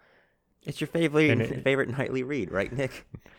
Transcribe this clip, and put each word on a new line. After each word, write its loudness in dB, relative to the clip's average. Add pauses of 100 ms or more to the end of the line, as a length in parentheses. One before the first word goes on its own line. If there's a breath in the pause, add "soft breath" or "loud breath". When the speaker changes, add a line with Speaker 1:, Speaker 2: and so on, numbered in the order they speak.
(640 soft breath)
Speaker 1:
It's -10
your -4
favorite, 4
Speaker 2:
And 4
it -4
Speaker 1:
<laughs> -
favorite 2
nightly -2
read, -4
right, -2
Nick? -6
Speaker 2:
<laughs> -12 (220 loud breath)